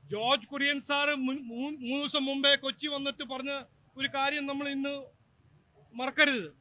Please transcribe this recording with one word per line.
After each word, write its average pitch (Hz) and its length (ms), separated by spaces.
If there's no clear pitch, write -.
ജോർജ് 220 480
കുര്യൻ 277 360
സാറ് 285 260
മുൻ-, 269 220
മൂ-, 262 320
മൂന്ന് 254 240
ദിവസം 285 220
മുമ്പേ 277 300
കൊച്ചി 269 320
വന്നിട്ട് 277 440
പറഞ്ഞ 269 220
ഒരു 269 200
കാര്യം 277 320
നമ്മൾ 277 280
ഇന്ന് 277 180
മറക്കരുത്. 262 540